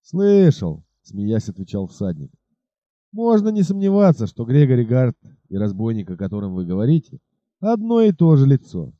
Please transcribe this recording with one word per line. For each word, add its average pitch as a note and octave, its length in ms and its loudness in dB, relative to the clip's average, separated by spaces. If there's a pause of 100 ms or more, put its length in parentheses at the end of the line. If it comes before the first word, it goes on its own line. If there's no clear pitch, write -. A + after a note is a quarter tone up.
«Слышал», — F3 800 2 (200)
смеясь, G#2 460 -4
отвечал F#2+ 360 -10
всадник. E2+ 460 -10 (800)
«Можно A3 380 0
не G#3 120 -2
сомневаться, G3 640 2
что A#2 200 -10
Грегори B2+ 400 2
Гарт B2 320 0 (320)
и F#2+ 80 -8
разбойник, G#2 520 -4
о F2+ 80 -10
котором G2 380 -8
вы F#2 100 -6
говорите, A#2 540 -2 (400)
одно A3+ 420 -2
и G#3+ 100 4
то E3 240 4
же C3+ 120 4
лицо». F2+ 520 -2